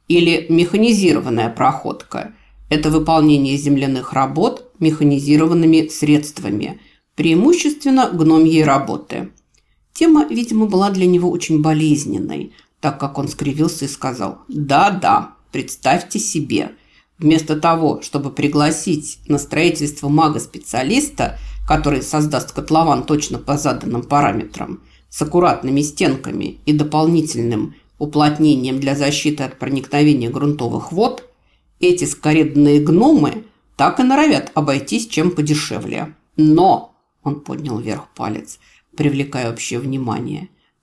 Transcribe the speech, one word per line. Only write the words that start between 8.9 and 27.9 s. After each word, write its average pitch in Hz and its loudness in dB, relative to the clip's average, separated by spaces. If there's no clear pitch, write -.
Тема, 311 4
видимо, 226 0
была 196 2
для 185 2
него 180 4
очень 160 0
болезненной, 151 -2
так 147 -4
как - -6
он 135 -4
скривился 147 -4
и 139 -6
сказал: 123 -8
Да-да, 175 0
представьте - -4
себе, 127 -4
вместо 156 2
того, 160 0
чтобы 139 -6
пригласить 147 -2
на 143 0
строительство 147 -4
мага-специалиста, 151 -2
который 147 0
создаст 151 -2
котлован 143 0
точно 147 -2
по 143 -4
заданным 120 -4
параметрам, - -2
с - -8
аккуратными 151 0
стенками - -4
и 151 2
дополнительным 151 0